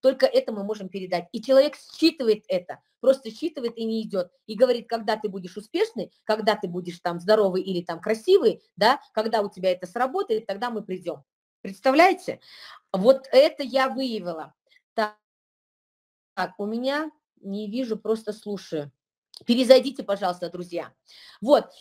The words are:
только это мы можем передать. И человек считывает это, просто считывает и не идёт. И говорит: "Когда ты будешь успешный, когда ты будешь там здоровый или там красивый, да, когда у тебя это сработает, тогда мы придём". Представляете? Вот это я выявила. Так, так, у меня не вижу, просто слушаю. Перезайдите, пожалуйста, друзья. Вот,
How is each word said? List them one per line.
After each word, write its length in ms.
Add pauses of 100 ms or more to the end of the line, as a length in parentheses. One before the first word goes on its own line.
только 240
это 260
мы 120
можем 260
передать. 420
И 100
человек 360
считывает 680
это, 320 (220)
просто 300
считывает 460
и 80
не 160
идёт. 280 (180)
И 80
говорит: 340
"Когда 260
ты 140
будешь 260
успешный, 560 (140)
когда 300
ты 120
будешь 320
там 200
здоровый 420
или 200
там 200
красивый, 600 (140)
да, 240 (140)
когда 280
у 80
тебя 220
это 160
сработает, 600
тогда 220
мы 140
придём". 400 (380)
Представляете? 800 (540)
Вот 380
это 320
я 260
выявила. 640 (400)
Так, 240 (1160)
так, 240
у 60
меня 440 (320)
не 280
вижу, 280
просто 360
слушаю. 580 (540)
Перезайдите, 560
пожалуйста, 480
друзья. 440 (480)
Вот, 240 (160)